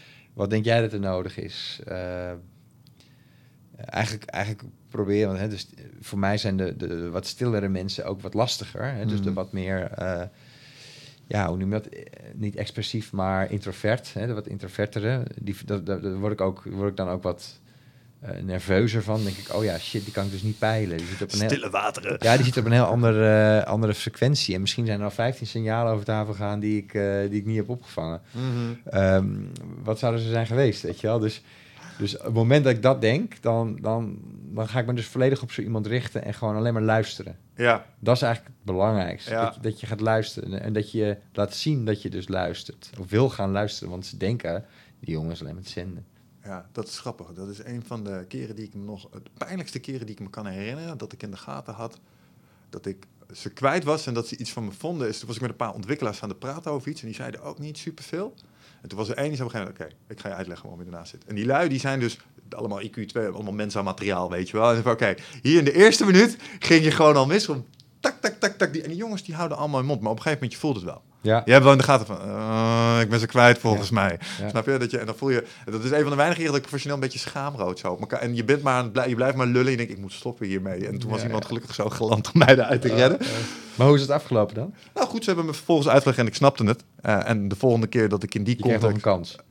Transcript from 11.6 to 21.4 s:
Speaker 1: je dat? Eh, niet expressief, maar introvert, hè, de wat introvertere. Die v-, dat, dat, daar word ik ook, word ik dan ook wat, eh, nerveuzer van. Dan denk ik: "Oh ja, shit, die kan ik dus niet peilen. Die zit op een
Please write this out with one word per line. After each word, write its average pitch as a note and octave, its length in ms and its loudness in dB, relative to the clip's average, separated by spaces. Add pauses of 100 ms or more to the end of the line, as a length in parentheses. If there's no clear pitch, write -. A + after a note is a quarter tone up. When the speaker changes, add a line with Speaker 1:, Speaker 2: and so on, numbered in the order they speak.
Speaker 1:
je G#2+ 60 -4
dat? - 60 -12
Eh, - 160 -16 (320)
niet G#2 220 -6
expressief, - 560 -8
maar F#2+ 380 -2
introvert, G#2 640 -4
hè, G#2 120 -6
de A#2+ 80 -4
wat G#2 120 -8
introvertere. G#2 760 -4 (180)
Die G2 160 -6
v-, - 80 -18
dat, G2 220 -4
dat, F#2+ 160 -4
daar F#2+ 160 -4
word G#2 140 -2
ik G#2+ 80 -6
ook, F#2+ 300 -2
word G2 200 -2
ik G2 60 -8
dan F#2+ 120 -4
ook F#2 140 -4
wat, - 380 -8 (600)
eh, A#2 100 -12 (120)
nerveuzer G2 600 0
van. G#2+ 120 -4
Dan A2 100 -2
denk F#2+ 120 -4
ik: - 180 -10
"Oh G#2+ 100 0
ja, F#2 140 -2
shit, - 260 -8
die G2+ 80 -12
kan G2 120 -4
ik G2+ 60 -6
dus F#2+ 120 -8
niet G#2+ 160 -4
peilen. A2 380 0
Die E2+ 100 -6
zit F#2 160 -8
op G2 100 -6
een G#2 80 -2